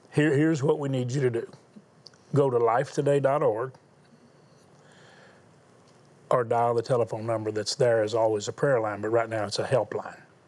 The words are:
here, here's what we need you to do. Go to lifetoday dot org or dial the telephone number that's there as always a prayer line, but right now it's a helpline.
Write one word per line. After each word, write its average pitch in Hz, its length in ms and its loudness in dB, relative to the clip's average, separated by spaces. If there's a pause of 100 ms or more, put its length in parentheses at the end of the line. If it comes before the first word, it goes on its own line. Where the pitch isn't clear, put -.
(120)
here, 147 240 2
here's 151 280 2
what 151 160 2
we 139 80 -4
need 123 240 -2
you 143 80 -2
to 127 100 2
do. 113 180 -6 (840)
Go 139 160 4
to 120 80 2
lifetoday 135 640 2
dot 139 200 2
org 123 300 0 (2500)
or 127 140 2
dial 117 320 0
the 117 80 0
telephone 113 420 -2
number 110 280 -4
that's 107 240 -4
there 117 260 2
as 107 120 -2
always 110 340 0
a 117 40 -8
prayer 135 280 0
line, 104 200 -4
but 110 100 -4
right 117 180 0
now 110 160 -4
it's 98 160 -6
a 104 40 -4
helpline. - 560 -4 (280)